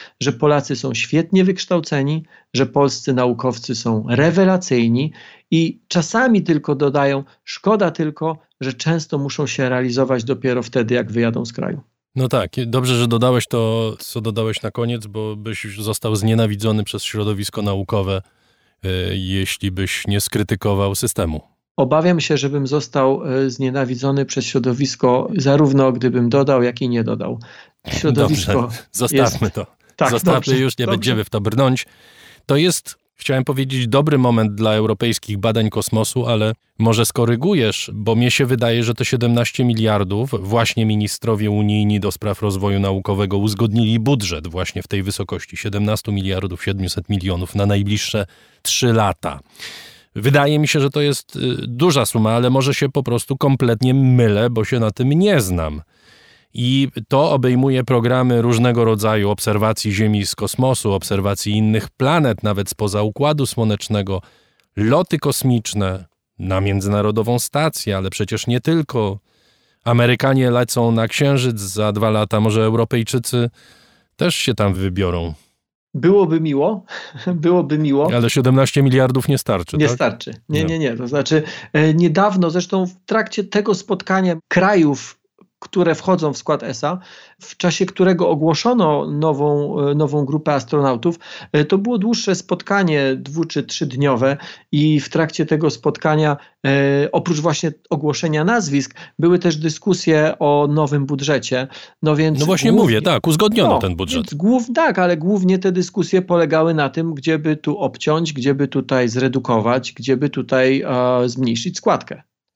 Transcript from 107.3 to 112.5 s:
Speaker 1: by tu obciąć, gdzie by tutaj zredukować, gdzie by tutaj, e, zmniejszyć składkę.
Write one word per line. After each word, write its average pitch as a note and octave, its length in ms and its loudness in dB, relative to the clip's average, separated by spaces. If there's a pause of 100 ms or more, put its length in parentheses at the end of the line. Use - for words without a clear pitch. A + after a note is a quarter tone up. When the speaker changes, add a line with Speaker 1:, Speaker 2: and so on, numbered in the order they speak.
Speaker 1:
by D#3 180 0
tu D3+ 220 -4
obciąć, D3+ 540 -2
gdzie C#3 220 0
by C#3 140 0
tutaj C3 400 0
zredukować, B2 840 0
gdzie B2+ 240 -2
by C#3+ 140 -2
tutaj, C3 560 0
e, B2+ 420 0
zmniejszyć A#2+ 480 -4
składkę. - 460 -2 (340)